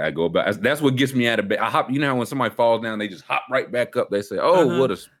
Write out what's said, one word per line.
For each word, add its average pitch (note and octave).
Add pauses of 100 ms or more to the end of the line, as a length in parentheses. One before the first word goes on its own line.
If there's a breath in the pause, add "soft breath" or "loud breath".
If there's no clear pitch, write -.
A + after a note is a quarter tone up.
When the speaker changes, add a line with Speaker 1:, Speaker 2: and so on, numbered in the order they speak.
Speaker 1:
I D#2+
go D#2+
about, F2
that's D3
what C3+
gets B2+
me A#2+
out A2+
of G2+
bed. G#2
I A2
hop, C#3+
you C#3
know D3
how C3
when A#2+
somebody B2+
falls A#2
down, A2
they G#2
just E2+
hop -
right C3
back A#2+
up. A#2
They G2+
say, F#2+
"Oh, E3
Speaker 2:
Uh-huh. A#2+
Speaker 1:
what B2+
a, F2+ (220)